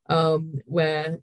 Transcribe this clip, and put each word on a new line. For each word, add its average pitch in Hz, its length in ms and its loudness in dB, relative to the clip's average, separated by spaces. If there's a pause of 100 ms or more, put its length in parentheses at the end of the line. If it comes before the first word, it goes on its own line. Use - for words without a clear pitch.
um, 160 560 2
where, 156 580 -2